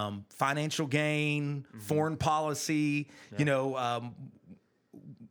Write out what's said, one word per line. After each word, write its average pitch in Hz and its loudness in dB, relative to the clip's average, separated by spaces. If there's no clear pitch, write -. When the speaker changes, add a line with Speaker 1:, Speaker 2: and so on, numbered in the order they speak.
Speaker 1:
um, 101 -6
financial 147 0
gain, 147 0
Speaker 2:
Mm-hmm. 117 -16
Speaker 1:
foreign 151 0
policy. 151 0
Speaker 2:
Yeah. - -8
Speaker 1:
You 147 4
know, 135 2
um, 120 -2